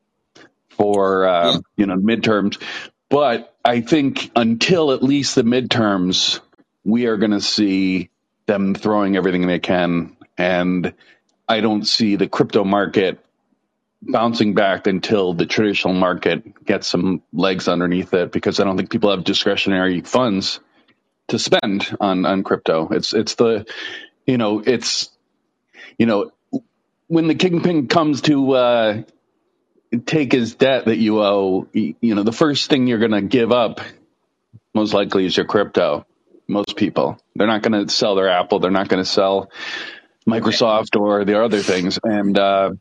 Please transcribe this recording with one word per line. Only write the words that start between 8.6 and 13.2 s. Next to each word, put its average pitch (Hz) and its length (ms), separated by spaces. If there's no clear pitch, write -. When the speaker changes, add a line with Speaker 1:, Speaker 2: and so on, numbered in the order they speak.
Speaker 1:
throwing 101 420
everything 90 300
they 90 140
can, 87 560
and 90 560
I 113 140
don't 107 240
see 104 300
the 98 120
crypto 117 360
market 98 560